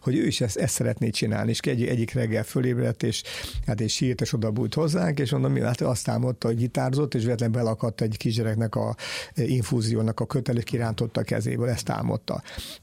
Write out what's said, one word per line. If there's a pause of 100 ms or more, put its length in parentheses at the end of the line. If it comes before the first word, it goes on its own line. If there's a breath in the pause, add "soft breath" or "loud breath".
hogy
ő
is
ezt,
ezt
szeretné
csinálni.”
És
egy,
egyik
reggel
fölébredt,
és, (420 loud breath)
hát,
és
sírt,
és
odabújt
hozzánk,
és
mondom,
mi,
hát
azt
álmodta,
hogy
gitározott,
és
véletlenül
belakadt
egy
kisgyereknek
a, (400 loud breath)
e,
infúziónak
a
kötele,
és
kirántotta
a
kezéből,
ezt
álmodta. (420 loud breath)